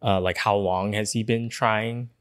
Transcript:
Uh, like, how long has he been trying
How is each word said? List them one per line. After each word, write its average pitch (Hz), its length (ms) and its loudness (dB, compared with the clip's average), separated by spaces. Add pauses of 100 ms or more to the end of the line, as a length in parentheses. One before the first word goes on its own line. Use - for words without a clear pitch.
Uh, 98 200 2
like, 92 180 0
how 104 180 2
long 95 360 0
has 104 200 -2
he 113 120 0
been 117 260 -2
trying 117 580 -2 (120)